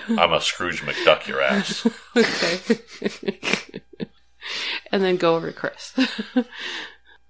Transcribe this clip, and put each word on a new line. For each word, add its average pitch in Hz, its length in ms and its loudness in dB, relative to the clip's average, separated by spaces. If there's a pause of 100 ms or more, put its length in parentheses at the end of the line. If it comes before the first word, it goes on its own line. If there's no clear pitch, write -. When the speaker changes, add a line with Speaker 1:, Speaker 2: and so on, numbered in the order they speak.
Speaker 1:
I'm 85 240 4
a 73 80 4
Scrooge 85 420 -4
McDuck 76 460 4
your 67 140 0
ass." 190 440 0 (160)
Speaker 2:
<laughs> - 140 -4
Okay. - 1900 -2 (800)
And 196 120 2
then 180 120 2
go 170 200 4
over 165 100 -4
to 160 100 -8
Chris. - 400 -10
<laughs> - 380 -2 (960)